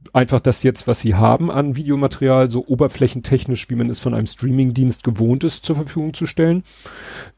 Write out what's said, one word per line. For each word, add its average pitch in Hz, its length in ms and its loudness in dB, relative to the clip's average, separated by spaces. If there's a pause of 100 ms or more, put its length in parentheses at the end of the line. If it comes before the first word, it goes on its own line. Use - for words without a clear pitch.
(120)
einfach 127 280 2
das - 220 0
jetzt, - 240 0
was 117 140 0
sie 110 160 0
haben 120 340 4
an 143 240 -2
Videomaterial, 135 760 0
so 123 160 -4
oberflächentechnisch, 131 1040 0
wie 123 40 -4
man 117 160 0
es 117 80 -6
von 120 160 -2
einem 107 120 -2
Streamingdienst 127 760 0
gewohnt 113 400 0
ist, 160 220 -4
zur 160 120 -2
Verfügung 156 380 -4
zu 165 120 -6
stellen, 170 360 2 (760)